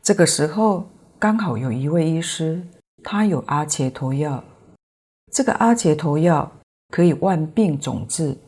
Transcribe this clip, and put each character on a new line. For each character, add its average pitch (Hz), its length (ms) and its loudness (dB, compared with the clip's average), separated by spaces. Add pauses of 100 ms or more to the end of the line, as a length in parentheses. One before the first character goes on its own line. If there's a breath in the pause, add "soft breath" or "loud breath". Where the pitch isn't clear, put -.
这 208 140 2
个 175 100 6
时 151 220 0
候 202 420 -2 (300)
刚 214 180 2
好 180 180 -2
有 123 160 -4
一 131 160 -2
位 160 220 2
医 165 100 0
师， 165 480 -6 (360)
他 208 240 0
有 170 140 2
阿 147 220 -4
伽 147 240 -4
陀 131 280 -4
药， 143 280 -4 (880)
这 269 120 0
个 262 100 2
阿 233 220 4
伽 165 180 2
陀 151 240 0
药 160 340 2 (380)
可 170 140 2
以 170 100 6
万 156 380 0
病 175 260 2
总 120 300 -6
治 147 280 -4 (120)